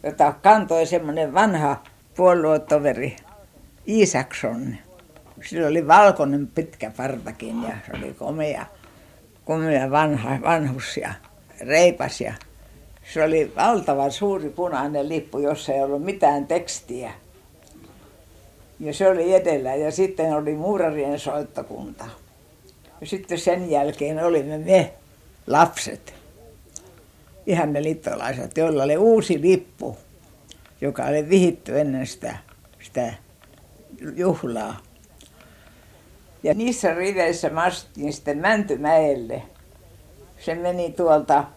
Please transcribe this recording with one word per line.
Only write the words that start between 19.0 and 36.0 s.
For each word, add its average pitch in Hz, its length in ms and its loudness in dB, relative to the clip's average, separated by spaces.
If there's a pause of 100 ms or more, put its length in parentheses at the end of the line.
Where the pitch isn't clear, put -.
oli 180 260 2
edellä 147 400 2
ja 151 160 -2
sitten 165 460 0
oli 151 180 -2
muurarien 151 640 -2
soittokunta. 139 840 -10 (960)
Ja 156 60 -14
sitten 190 320 -8
sen 175 320 0
jälkeen 151 540 -2
olimme 156 340 0
me 175 340 4 (540)
lapset, - 680 0 (1300)
ihan 165 260 0
ne 143 100 -2
liittolaiset, 139 720 -6
joilla 156 260 2
oli 147 140 2
uusi 202 440 4
lippu, 180 580 0 (800)
joka 131 240 -4
oli 147 240 -2
vihitty 170 520 2
ennen 131 260 -2
sitä, 117 300 -12 (460)
sitä 117 320 -6 (1000)
juhlaa. 120 680 -2 (1600)